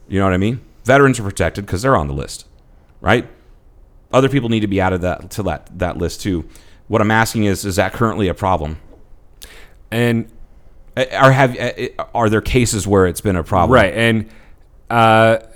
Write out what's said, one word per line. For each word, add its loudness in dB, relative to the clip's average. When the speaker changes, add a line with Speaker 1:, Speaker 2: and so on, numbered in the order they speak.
Speaker 1:
You -4
know 2
what 2
I 2
mean? -2
Veterans 4
are -8
protected -4
'cause -6
they're 2
on 0
the -8
list, -10
right? 0
Other 4
people -2
need 0
to 0
be 0
added 0
that, -6
to -8
that, -8
that -4
list -6
too. -4
What 0
I'm 0
asking 0
is, -2
is -6
that 0
currently -2
a -2
problem? -4
Speaker 2:
And 0
Speaker 1:
Uh, -2
are 6
have, 2
uh, -4
uh, -6
are 2
there 2
cases 0
where 4
it's -6
been 0
a -2
problem? 2
Speaker 2:
Right, 4
and, 0
uh, 4